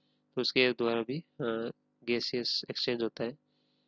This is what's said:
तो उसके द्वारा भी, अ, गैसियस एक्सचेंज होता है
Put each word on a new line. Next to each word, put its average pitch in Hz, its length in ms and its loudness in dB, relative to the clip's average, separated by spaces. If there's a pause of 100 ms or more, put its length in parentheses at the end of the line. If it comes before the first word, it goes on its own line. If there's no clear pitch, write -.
(360)
तो 127 60 0
उसके 127 300 4
द्वारा 117 300 2
भी, 127 180 -2
अ, 113 520 -4 (320)
गैसियस 120 680 -2
एक्सचेंज 120 340 -2
होता 113 200 -2
है 117 80 -2 (560)